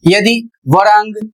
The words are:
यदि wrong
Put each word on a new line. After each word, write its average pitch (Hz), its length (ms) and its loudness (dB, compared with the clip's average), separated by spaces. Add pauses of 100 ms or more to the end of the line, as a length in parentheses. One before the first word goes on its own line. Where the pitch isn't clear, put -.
यदि 202 300 2 (320)
wrong 208 460 2 (220)